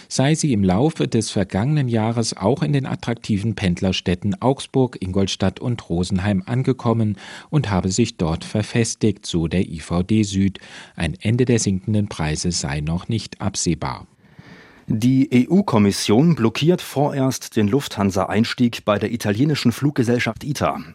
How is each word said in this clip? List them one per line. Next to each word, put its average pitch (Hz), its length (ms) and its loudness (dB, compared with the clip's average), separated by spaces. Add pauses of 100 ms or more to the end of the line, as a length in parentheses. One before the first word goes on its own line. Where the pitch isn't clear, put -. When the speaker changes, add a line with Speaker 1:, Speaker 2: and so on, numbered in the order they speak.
Speaker 1:
sei 151 280 2
sie 147 160 0
im 104 100 2
Laufe 131 460 2
des 113 220 0
vergangenen 120 580 0
Jahres 117 480 0
auch 123 260 0
in 147 100 0
den 131 140 0
attraktiven 113 680 -2
Pendlerstädten 92 840 0
Augsburg, 131 600 0
Ingolstadt 92 580 -2
und - 320 -4
Rosenheim 92 560 0
angekommen 120 680 0 (340)
und 147 200 0
habe 92 200 2
sich 113 280 0
dort 82 260 -2
verfestigt, 110 840 -2
so 82 220 0
der 90 200 0
I 82 120 -10
V 85 240 -2
D 110 180 2
Süd. 98 380 0 (340)
Ein 82 260 -4
Ende 120 240 2
der 120 140 2
sinkenden 104 500 0
Preise 87 440 -2
sei - 160 -4 (140)
noch 82 260 -4
nicht - 320 -6
absehbar. 82 680 -4 (840)
Speaker 2:
Die 127 440 2
E-U-Kommission 127 1040 4
blockiert 143 480 2
vorerst 135 760 -2
den 107 100 2
Lufthansa-Einstieg 101 1160 0
bei 104 140 2
der 104 120 -2
italienischen 120 600 0
Fluggesellschaft 120 720 0
ita. 95 360 -2 (140)